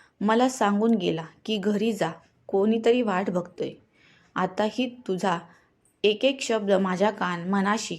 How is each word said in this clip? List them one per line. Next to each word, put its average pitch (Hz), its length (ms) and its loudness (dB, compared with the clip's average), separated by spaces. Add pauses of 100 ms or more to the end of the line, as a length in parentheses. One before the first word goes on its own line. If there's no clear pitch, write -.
(220)
मला 226 280 4
सांगून 214 440 2
गेला 170 320 -2 (200)
की 220 120 -2
"घरी 208 360 0
जा, 170 180 -2 (360)
कोणीतरी 226 540 2
वाट 196 280 -2
बघतोय." - 420 -4 (640)
आताही 208 600 -2 (120)
तुझा 185 320 -2 (640)
एक 208 220 2
एक 269 160 0
शब्द 208 300 0
माझ्या 190 380 2
कान 180 400 -4
मनाशी 196 500 0